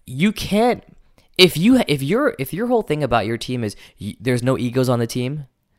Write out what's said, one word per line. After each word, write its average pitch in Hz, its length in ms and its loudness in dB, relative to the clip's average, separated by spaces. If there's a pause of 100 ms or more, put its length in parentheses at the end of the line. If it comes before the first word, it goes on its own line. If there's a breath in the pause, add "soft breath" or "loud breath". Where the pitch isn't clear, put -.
you 151 260 0
can't, 214 520 0 (540 soft breath)
if 180 200 6
you, 233 300 4
if 139 160 -2
your, 226 340 0
if - 160 -8
your 214 140 -4
whole 240 160 2
thing 151 200 -2
about 117 220 0
your 113 120 -2
team 123 260 -6
is 104 120 -6 (240 loud breath)
y-, 101 200 -10
there's 120 240 -2
no 127 140 2
egos 123 320 0
on 120 100 2
the 117 80 -2
team, 127 400 -6 (320)